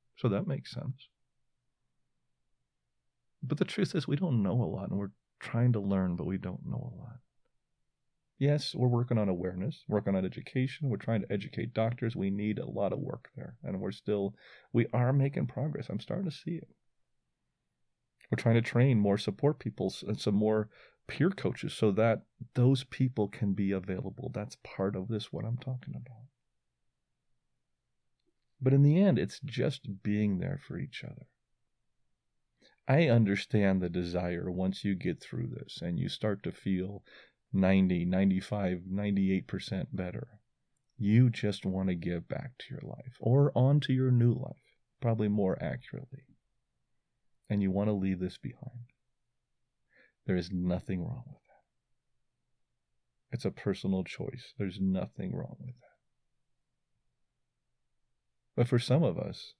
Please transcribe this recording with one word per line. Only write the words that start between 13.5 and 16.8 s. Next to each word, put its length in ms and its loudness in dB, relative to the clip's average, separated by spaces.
And 180 -6
we're 120 -4
still, 420 -2
we 200 2
are 200 2
making 340 0
progress. 420 -6
I'm 120 -4
starting 280 -4
to 80 -8
see 200 -8
it. 120 -14